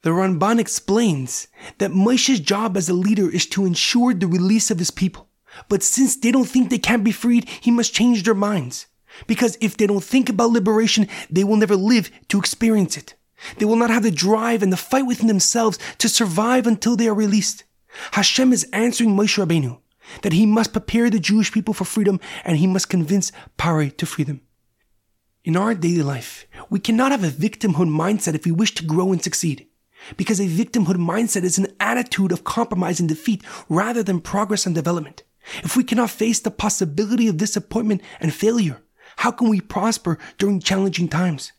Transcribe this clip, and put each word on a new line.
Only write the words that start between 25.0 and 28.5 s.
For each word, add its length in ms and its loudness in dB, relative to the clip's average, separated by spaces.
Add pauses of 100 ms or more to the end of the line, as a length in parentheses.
In 120 0
our 180 0
daily 280 0
life, 440 -6 (220)
we 100 -2
cannot 320 2
have 140 0
a 60 0
victimhood 580 0
mindset 460 -2
if 100 -6
we 80 0